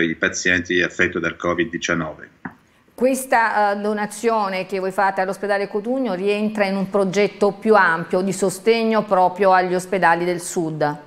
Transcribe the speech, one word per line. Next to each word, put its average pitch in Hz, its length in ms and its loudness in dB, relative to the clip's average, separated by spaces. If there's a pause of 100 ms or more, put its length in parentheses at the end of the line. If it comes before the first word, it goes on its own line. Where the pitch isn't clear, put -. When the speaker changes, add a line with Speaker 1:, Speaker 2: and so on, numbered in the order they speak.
Speaker 1:
i 82 140 -2
pazienti 90 680 -2
affetti 87 380 -2
dal 82 180 -6
covid 85 320 -2
diciannove. 82 600 -6 (720)
Speaker 2:
Questa, 226 680 2
eh, 208 100 -4
donazione 208 880 -2
che 196 100 -6
voi 190 140 -4
fate 190 300 0
all'ospedale 196 460 -2
Cotugno 226 460 -4
rientra 208 520 0
in 190 100 -2
un 190 120 -2
progetto 196 640 0
più 214 220 2
ampio 180 480 2
di 190 100 -2
sostegno 220 760 0
proprio 185 480 4
agli 180 200 2
ospedali 175 500 2
del 175 160 -2
Sud. 156 680 -2